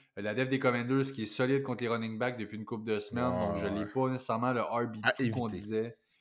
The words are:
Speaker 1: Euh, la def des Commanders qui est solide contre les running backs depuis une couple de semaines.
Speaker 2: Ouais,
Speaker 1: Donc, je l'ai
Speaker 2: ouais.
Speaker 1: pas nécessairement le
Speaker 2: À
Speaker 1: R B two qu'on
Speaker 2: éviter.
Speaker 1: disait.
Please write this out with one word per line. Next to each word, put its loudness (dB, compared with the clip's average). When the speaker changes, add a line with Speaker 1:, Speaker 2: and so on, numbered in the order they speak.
Speaker 1:
Euh, -4
la -2
def 2
des 2
Commanders 2
qui -4
est -2
solide 2
contre -4
les 0
running 0
backs -2
depuis -6
une -8
couple -6
de 0
semaines. -2
Speaker 2:
Ouais, 2
Speaker 1:
Donc, 0
je 0
l'ai 0
Speaker 2:
ouais. -2
Speaker 1:
pas 0
nécessairement 0
le 2
Speaker 2:
À 0
Speaker 1:
R 0
B -8
two 2
qu'on 0
Speaker 2:
éviter. -6
Speaker 1:
disait. -4